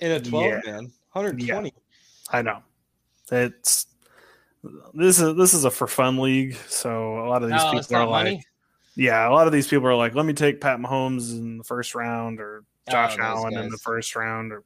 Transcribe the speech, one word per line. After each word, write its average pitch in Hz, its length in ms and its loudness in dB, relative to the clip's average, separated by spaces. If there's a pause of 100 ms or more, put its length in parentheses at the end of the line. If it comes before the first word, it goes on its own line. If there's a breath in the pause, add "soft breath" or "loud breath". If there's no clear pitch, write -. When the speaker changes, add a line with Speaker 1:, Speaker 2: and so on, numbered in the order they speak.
Speaker 1:
In 165 120 -2
a 156 80 -2
twelve, 120 440 -2
Speaker 2:
Yeah. 107 80 6
Speaker 1:
man. 117 200 -8 (180)
Hundred 185 360 -4
twenty. 117 300 -4
Speaker 2:
Yeah. - 600 -10
I 120 40 0
know. 107 200 -4 (680)
It's, - 560 0 (1080 soft breath)
this 175 260 4
is, 160 160 2
this 180 180 6
is 156 100 2
a 127 60 4
for - 160 -2
fun 131 320 0
league, 131 360 0 (140)
so 113 560 -4
a 120 40 -4
lot 123 160 2
of 117 40 -2
these 151 120 2
Speaker 1:
Oh, 160 60 4
Speaker 2:
people 131 120 0
Speaker 1:
it's 117 120 -8
not 120 120 2
Speaker 2:
are 117 60 2
like, 113 160 0
Speaker 1:
money? 104 200 -4 (520)
Speaker 2:
yeah, 117 320 2
a - 20 2
lot 160 160 8
of 160 60 4
these 143 160 2
people 135 180 2
are 127 80 6
like, 117 200 2
"Let 151 120 2
me 156 60 0
take 143 280 2
Pat 135 200 0
Mahomes 127 580 -4
in 113 200 -8
the 113 60 -16
first 123 300 -8
round 117 460 -6
or 107 240 -16 (240)
Speaker 1:
Oh, 127 40 -4
Speaker 2:
Josh 117 240 2
Speaker 1:
those 113 80 -4
Speaker 2:
Allen 113 300 -4
in 110 120 -6
the 110 40 -10
Speaker 1:
guys. 110 120 -14
Speaker 2:
first 113 340 -6
round 113 360 -6
or 104 140 -16